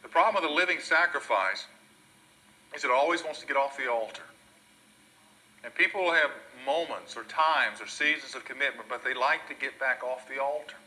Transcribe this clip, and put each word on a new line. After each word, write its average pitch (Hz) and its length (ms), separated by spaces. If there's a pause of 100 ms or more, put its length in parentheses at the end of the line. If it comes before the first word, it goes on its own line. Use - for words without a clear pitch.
The - 60
problem 196 340
with 160 80
a 147 40
living 175 260
sacrifice 127 840 (1080)
is - 100
it 131 60
always 156 340
wants 156 160
to - 60
get 139 100
off 139 200
the 127 140
altar. 113 320 (1400)
And 120 100
people 185 300
will 170 80
have 151 180 (340)
moments 143 520
or 113 80
times 131 560
or 104 60
seasons 151 480
of 127 100
commitment, 127 440
but 120 160
they 127 80
like 139 360
to 143 60
get 135 240
back 131 240
off 127 260
the 135 120
altar 147 360 (100)